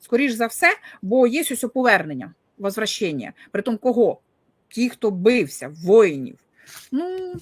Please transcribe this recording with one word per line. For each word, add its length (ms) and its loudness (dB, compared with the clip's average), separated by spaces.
Скоріш 320 0
за 140 -2
все, 300 0
бо 240 4
є 140 0
ось, 120 -4
ось 220 -4
повернення, 600 0
возвращення. 760 -6
Притом 260 -4
кого? 440 0
Ті, 200 -2
хто 220 -2
бився, 640 0
воїнів. 540 4
Ну, 500 -6